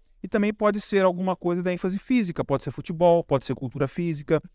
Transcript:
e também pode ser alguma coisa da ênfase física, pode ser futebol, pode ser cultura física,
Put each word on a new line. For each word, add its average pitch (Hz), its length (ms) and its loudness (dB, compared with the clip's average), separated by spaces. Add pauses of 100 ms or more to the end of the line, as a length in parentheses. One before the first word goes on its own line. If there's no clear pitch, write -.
(220)
e 196 60 -10
também 208 260 0
pode 208 280 0
ser 196 240 2
alguma 185 300 0
coisa 175 280 -2
da 180 80 -2
ênfase 185 280 -4
física, 196 440 0
pode 135 200 0
ser 143 80 -6
futebol, 170 520 2
pode 139 220 0
ser 131 100 -4
cultura 135 320 -4
física, 160 540 -2 (140)